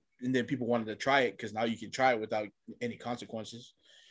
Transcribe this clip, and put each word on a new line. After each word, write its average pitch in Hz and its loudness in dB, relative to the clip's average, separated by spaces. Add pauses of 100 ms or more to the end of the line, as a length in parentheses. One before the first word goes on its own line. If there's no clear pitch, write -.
(220)
And 127 0
then 123 4
people 120 -2
wanted 117 2
to 107 -4
try 139 4
it 120 0
'cause 107 -8
now 110 -2
you 117 0
can 107 -10
try 131 4
it 113 0
without 110 -2 (320)
any 117 -4
consequences. 117 -8 (360)